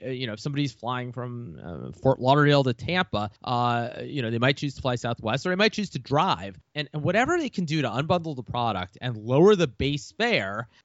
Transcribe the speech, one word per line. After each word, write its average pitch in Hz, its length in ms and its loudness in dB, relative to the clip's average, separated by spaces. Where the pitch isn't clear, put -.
Uh, 127 40 -6
you 127 180 -6
know, 107 60 -6
if 110 60 -10
somebody's 143 340 -4
flying 123 400 -6
from, 120 500 -10
uh, 65 300 -10
Fort - 260 2
Lauderdale 143 460 6
to 127 80 2
Tampa, 117 580 -2
uh, 120 460 0
you 131 180 -6
know, 113 80 -2
they 117 100 -2
might 131 180 4
choose 147 180 -4
to - 80 -10
fly 123 120 0
Southwest 117 520 -2
or - 20 0
they 180 60 0
might 214 180 4
choose 208 180 -4
to - 80 -6
drive. 120 600 -2
And, 147 180 -6
and 151 80 -6
whatever 240 380 2
they 196 100 -2
can 180 160 -2
do 151 160 0
to 123 80 0
unbundle 160 460 -2
the 123 80 -8
product 110 580 -4
and 120 160 -6
lower 139 380 6
the 170 120 2
base 135 440 -4
fare, 117 560 -2